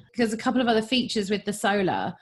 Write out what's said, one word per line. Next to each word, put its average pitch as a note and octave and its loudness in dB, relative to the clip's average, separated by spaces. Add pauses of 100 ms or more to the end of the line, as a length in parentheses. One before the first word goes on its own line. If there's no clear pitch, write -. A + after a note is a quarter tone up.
(120)
Because A3+ 0
a A3 -4
couple B3 0
of A#3 0
other A3 4
features A3 0
with G3+ -2
the G3+ -4
Solar F3 0